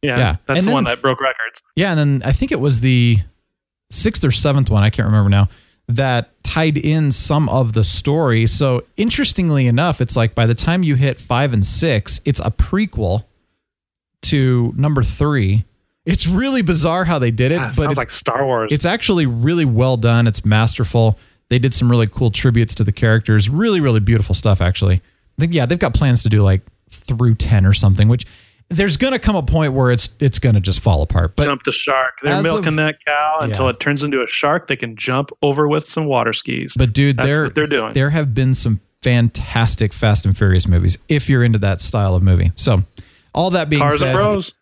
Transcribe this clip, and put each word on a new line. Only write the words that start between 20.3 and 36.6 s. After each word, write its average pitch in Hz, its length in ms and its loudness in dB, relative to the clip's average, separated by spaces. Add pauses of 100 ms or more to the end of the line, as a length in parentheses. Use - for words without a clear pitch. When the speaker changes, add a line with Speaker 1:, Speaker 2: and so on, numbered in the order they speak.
Speaker 2:
masterful. 110 720 0 (320)
They 120 100 2
did 123 140 0
some 120 160 0
really 117 180 2
cool 113 240 -2
tributes 117 440 0
to - 80 -2
the 104 80 0
characters. 110 580 2
Really, 190 320 0
really 123 180 2
beautiful 104 360 0
stuff, 98 260 0
actually. 92 340 0
I - 460 -8
think, 165 120 0
yeah, 143 120 0
they've 170 140 -2
got 147 140 -2
plans 127 300 2
to 113 60 0
do, 104 120 4
like, 95 200 2 (280)
through 117 460 0
ten 101 300 2
or 98 80 4
something, 98 340 2
which 120 180 0 (440)
there's 180 280 0
gonna 262 220 0
come 214 160 0
a 165 80 -2
point 151 300 0
where 127 180 2
it's, 120 180 0 (100)
it's 139 200 0
gonna 110 200 2
just 92 220 -2
fall 87 200 2
apart. 85 360 -2
But 147 80 2
Speaker 1:
Jump 139 180 -2
the 131 80 -2
shark. 131 500 -2
They're 143 120 -2
Speaker 2:
as 147 100 0
Speaker 1:
milking 165 260 0
Speaker 2:
of 156 80 -2
Speaker 1:
that 156 280 -2
cow 151 360 0
until 117 240 -2
Speaker 2:
Yeah. 127 60 2
Speaker 1:
it - 80 -6
turns 143 240 -2
into 139 180 -2
a 117 60 -4
shark - 400 -2
they 139 80 -4
can 117 220 -10
jump 131 320 -4 (120)
over 147 280 2
with 151 180 -2
some 160 180 -4
water 117 280 0
skis. - 440 -8